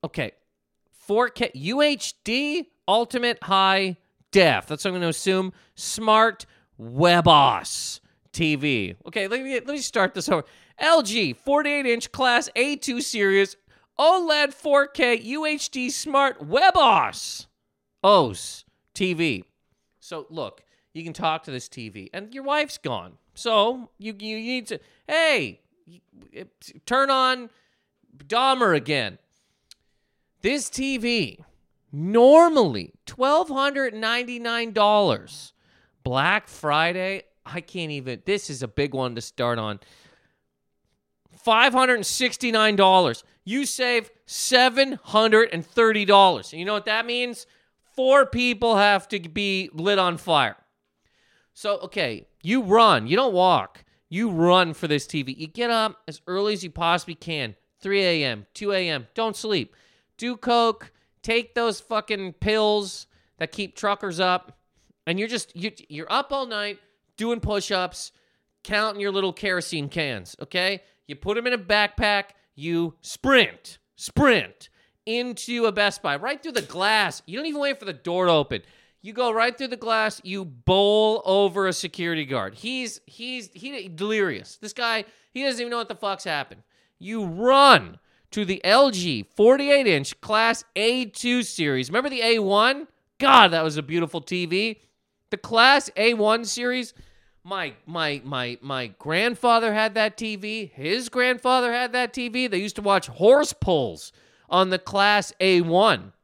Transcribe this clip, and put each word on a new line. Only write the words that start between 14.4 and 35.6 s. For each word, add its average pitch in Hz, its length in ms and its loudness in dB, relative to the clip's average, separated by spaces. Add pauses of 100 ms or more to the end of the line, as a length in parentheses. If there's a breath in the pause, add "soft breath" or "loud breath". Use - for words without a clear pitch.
four 277 320 2
K 240 320 0
U 277 260 -6
H 302 260 -4
D 254 200 -6
Smart 277 580 0
Webos 247 1000 2 (540)
O 185 280 6
S - 340 -14 (300)
T 185 180 -2
V. 156 320 -2 (540)
So 160 320 -14
look, 147 320 -12 (320)
you 160 100 -14
can 165 80 -12
talk 160 300 -6
to - 80 -16
this 127 180 -12
T 113 220 -16
V, 95 240 -18
and 208 180 -14
your 269 120 -16
wife's 294 340 -4
gone. 92 400 -10 (160)
So 233 640 0
you, 214 200 -12
you 214 200 -10
need 233 300 -8
to, 208 100 -10 (280 soft breath)
hey, 285 540 -2 (260)
y-, 170 140 -20 (340)
y-, - 100 -16 (420)
turn 269 240 0
on 254 400 0 (680)
Dahmer 240 580 2
again. 123 440 -2 (1200)
This 262 300 -4
T 269 260 -6
V, 220 480 -4 (480)
normally 226 1040 6 (100)
twelve 302 460 0
hundred 269 420 -2
ninety-nine 233 800 -6
dollars. 202 800 0 (500)